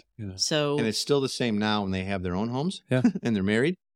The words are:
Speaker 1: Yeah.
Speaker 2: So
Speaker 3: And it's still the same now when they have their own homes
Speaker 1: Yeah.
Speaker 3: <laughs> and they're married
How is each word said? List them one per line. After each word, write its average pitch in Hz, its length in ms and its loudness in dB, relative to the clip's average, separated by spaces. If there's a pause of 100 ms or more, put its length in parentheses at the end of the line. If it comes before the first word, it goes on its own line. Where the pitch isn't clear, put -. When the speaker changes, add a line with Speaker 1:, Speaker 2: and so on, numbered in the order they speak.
(180)
Speaker 1:
Yeah. 101 180 -8
Speaker 2:
So 147 420 0
Speaker 3:
And 120 100 0
it's 107 120 -2
still 143 220 2
the 131 80 0
same 113 280 -2
now 107 260 2
when 95 80 -2
they 92 140 -2
have 98 180 -2
their 90 120 -2
own 107 140 -2
homes 139 400 -4
Speaker 1:
Yeah. 127 120 2 (120)
Speaker 3:
<laughs> 190 100 -8
and 117 120 0
they're 98 80 0
married 117 320 2 (200)